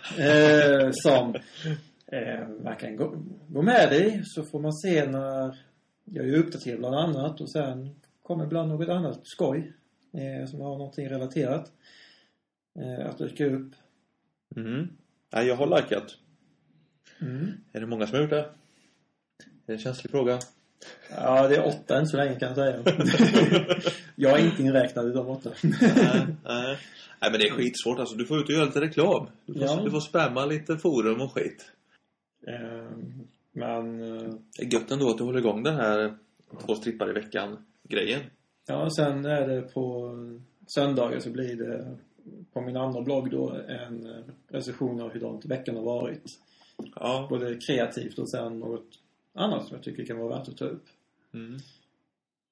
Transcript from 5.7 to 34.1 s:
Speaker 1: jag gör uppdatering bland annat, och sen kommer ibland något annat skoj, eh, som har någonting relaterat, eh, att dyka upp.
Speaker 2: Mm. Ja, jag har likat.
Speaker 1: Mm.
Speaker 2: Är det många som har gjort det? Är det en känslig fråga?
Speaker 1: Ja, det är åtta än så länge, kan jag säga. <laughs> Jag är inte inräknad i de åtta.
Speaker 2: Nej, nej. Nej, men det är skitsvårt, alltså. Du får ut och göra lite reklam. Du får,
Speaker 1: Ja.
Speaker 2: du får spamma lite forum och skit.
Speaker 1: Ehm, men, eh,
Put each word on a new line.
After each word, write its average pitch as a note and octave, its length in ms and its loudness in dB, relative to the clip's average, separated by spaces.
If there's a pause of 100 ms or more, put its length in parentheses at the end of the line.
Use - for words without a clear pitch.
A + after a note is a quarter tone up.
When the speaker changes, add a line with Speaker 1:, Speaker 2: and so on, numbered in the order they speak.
Speaker 1:
jag C3+ 220 -6
gör C#3 100 2
uppdatering D#3 420 -2
bland B2 160 -2
annat, D3+ 460 -2
och C3+ 100 -8
sen C3+ 440 -4 (280)
kommer E3 220 -4
ibland D#3+ 260 -2
något D#3+ 180 -2
annat F3 340 -2
skoj, D3+ 500 -2 (400)
eh, C3+ 360 -8
som C#3+ 120 -12
har C#3 160 -8
någonting C#3 320 -10
relaterat, C3 640 -2 (1080)
eh, D#3 300 -8
att - 80 -10
dyka - 280 -4
upp. C3 260 -2 (840)
Speaker 2:
Mm. A#2 320 -6 (420)
Ja, A2+ 140 0
jag B2 120 2
har D3 260 4
likat. - 360 -6 (1040)
Speaker 1:
Mm. D3 300 -6 (220)
Speaker 2:
Är A2 60 -8
det A2+ 80 -6
många A2 200 -2
som A2 80 -2
har C#3+ 60 4
gjort D3+ 100 2
det? D3+ 80 2
Är D3+ 120 -6 (1120)
det A2+ 80 -8
en A2 60 -8
känslig B2+ 320 -8
fråga? B2 280 2 (680)
Speaker 1:
Ja, C3 380 6
det C#3+ 80 6
är D#3 120 4
åtta C#3 300 0
än D3+ 100 2
så C3+ 100 -2
länge, C3+ 220 0
kan C3 80 -2
jag B2+ 100 -6
säga. B2+ 280 0
<laughs> F3+ 1040 4 (240)
Jag C#3 240 6
är D#3+ 60 8
inte D#3 180 2
inräknad B2 460 2
i A#2+ 40 -2
de B2+ 140 -2
åtta. C3 220 -8 (140)
Speaker 2:
Nej, F3+ 640 6 (180)
nej. B2+ 340 -4 (440)
Nej, G#2+ 100 4
men A2 80 2
det G#2 80 6
är - 40 0
skitsvårt, A#2+ 480 -2
alltså. A2 160 -6
Du A#2+ 100 -4
får D3+ 140 0
ut D3 100 0
och - 60 -
göra D#3 100 4
lite C#3+ 160 0
reklam. D3+ 460 2 (180)
Du - 80 -12
får, B2+ 100 -6
Speaker 1:
Ja. D3+ 200 2
Speaker 2:
du G#3+ 80 0
får D3+ 80 -2
spamma C#3 460 0
lite D3+ 320 -2
forum A#2+ 440 2
och C3+ 120 -4
skit. - 380 -6 (760)
Speaker 1:
Ehm, A#2 800 -12 (240)
men, A#2 520 -6
eh, A2+ 300 -8 (240)